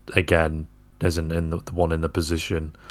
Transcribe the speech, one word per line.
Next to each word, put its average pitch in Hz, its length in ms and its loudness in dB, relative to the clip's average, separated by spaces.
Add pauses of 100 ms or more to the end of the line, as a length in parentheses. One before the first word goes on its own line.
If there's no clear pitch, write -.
(160)
again, 80 520 2 (340)
as 85 160 2
in, 80 140 -2
in 82 180 -2
the, 82 80 -2
the - 160 -12
one 85 180 2
in 80 100 0
the 80 80 -2
position 80 640 -2 (160)